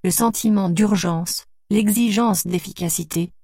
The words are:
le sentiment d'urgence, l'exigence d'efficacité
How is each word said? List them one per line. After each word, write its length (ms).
le 80
sentiment 580
d'urgence, 760
l'exigence 760
d'efficacité 840